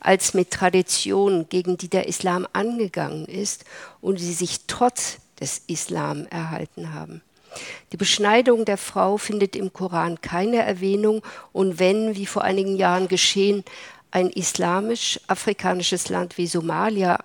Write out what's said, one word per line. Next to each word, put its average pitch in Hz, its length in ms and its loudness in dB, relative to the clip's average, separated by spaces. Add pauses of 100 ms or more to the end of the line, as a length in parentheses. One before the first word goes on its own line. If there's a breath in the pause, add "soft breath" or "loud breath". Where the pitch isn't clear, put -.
als - 340 4
mit 185 160 2
Traditionen, 190 1000 2
gegen 180 300 0
die 180 100 -10
der 185 200 0
Islam 180 440 -2
angegangen 190 720 -2
ist 196 400 -8 (360 loud breath)
und 190 200 0
die 175 120 -4
sich 170 340 -4
trotz - 520 -2 (220)
des - 260 -6
Islam 151 640 -6
erhalten 160 640 -8
haben. 160 280 -14 (720 loud breath)
Die - 40 -10
Beschneidung 220 680 4
der 208 120 0
Frau 190 400 0
findet 208 400 -2
im 196 160 -4
Koran 170 480 -2
keine 214 420 0
Erwähnung 208 600 2 (300 loud breath)
und 190 260 0
wenn, 208 360 4
wie 196 120 -6
vor - 160 -2
einigen 190 340 0
Jahren 185 320 4
geschehen, 196 560 2 (460 loud breath)
ein 185 200 2
islamisch-afrikanisches 185 1800 -2
Land 180 300 -4
wie 175 80 0
Somalia 175 800 2